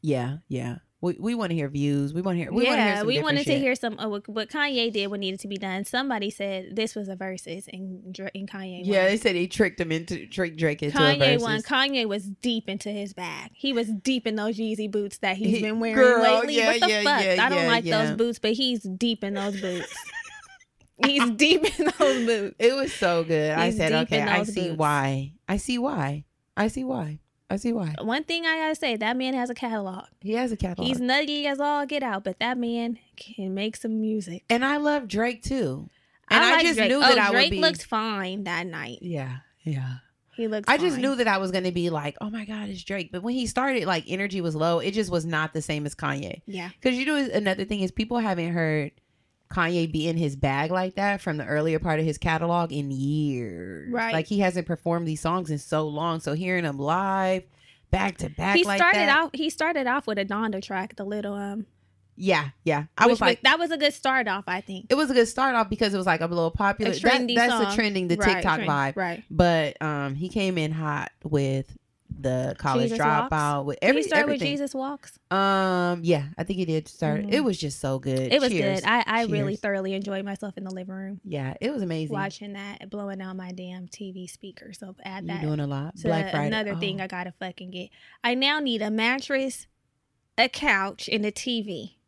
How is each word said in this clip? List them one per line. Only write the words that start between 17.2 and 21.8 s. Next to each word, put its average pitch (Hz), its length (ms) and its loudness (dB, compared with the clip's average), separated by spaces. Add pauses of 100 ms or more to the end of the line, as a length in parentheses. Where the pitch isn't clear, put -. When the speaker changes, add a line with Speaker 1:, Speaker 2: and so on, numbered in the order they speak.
Speaker 1:
yeah, 190 220 4
Speaker 2:
I 262 40 4
don't 180 100 2
Speaker 1:
yeah, 170 80 4
Speaker 2:
like 233 160 4
those 165 260 2
Speaker 1:
yeah. 151 60 -2
Speaker 2:
boots, 233 240 0
but 220 140 2
he's 247 300 0
deep 214 400 -2
in 202 120 -4
those 196 260 -4
boots. 180 320 -4
Speaker 1:
<laughs> - 1120 -8
Speaker 2:
He's 277 260 6
deep 302 340 4 (120)
in 349 220 2